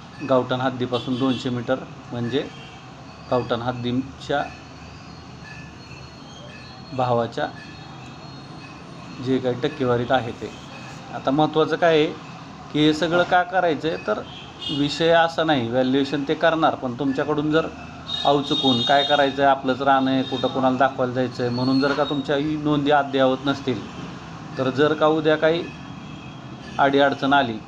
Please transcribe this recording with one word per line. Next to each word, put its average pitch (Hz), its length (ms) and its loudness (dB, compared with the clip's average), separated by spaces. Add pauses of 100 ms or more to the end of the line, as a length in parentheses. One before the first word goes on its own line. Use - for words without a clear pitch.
(280)
गावठाण 127 320 2
हद्दीपासून 123 580 -2
दोनशे 131 320 0
मीटर 123 280 -2 (340)
म्हणजे 120 340 -2 (840)
गावठाण 120 320 0
हद्दीच्या 127 800 -4 (2500)
भावाच्या 123 500 0 (1800)
जे 127 140 2
काही 123 240 -2
टक्केवारीत 123 500 0
आहे 120 200 0
ते. - 180 -10 (640)
आता 123 160 -2
महत्त्वाचं 156 460 2
काय 165 220 6
आहे 151 80 4 (680)
की 147 140 4
हे 156 80 6
सगळं 170 280 2
का 180 200 4
करायचं 175 460 2
आहे, 175 80 -2 (100)
तर 214 140 0 (480)
विषय 147 420 2
असा 165 340 4
नाही, 139 260 2
व्हॅल्युएशन 135 580 2
ते 156 60 4
करणार, 160 400 4
पण 127 240 -4
तुमच्याकडून 147 540 0
जर 160 140 4 (580)
अवचुकून 139 580 4
काय 143 220 4
करायचं 139 380 4
आहे, 139 80 8
आपलंच 131 320 2
रान 135 260 4
आहे, 131 140 2
कुठं 127 260 -2
कोणाला 131 280 2
दाखवायला 131 380 2
जायचं 127 280 -2
आहे 123 100 0
म्हणून 131 280 2
जर 139 120 4
का 143 120 2
तुमच्या 147 320 -2
ही 151 200 0
नोंदी 147 340 2
अद्ययावत 135 560 4
नसतील, 131 340 -2 (800)
तर 131 120 0
जर 147 240 4
का 156 120 2
उद्या 156 300 4
काही 160 260 2 (1160)
अडीअडचण 139 540 4
आली 127 240 2 (120)